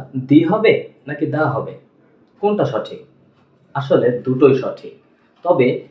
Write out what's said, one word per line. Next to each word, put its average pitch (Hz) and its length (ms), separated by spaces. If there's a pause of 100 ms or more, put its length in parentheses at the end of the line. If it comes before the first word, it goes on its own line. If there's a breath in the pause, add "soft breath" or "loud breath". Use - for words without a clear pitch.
(280)
দি 147 120 (100)
হবে 214 220 (360)
নাকি 151 160 (100)
দা 151 80 (120)
হবে, 104 200 (680)
কোনটা 202 300
সঠিক? - 280 (720)
আসলে 135 340 (160)
দুটোই 131 380
সঠিক, - 320 (500)
তবে 160 220 (240)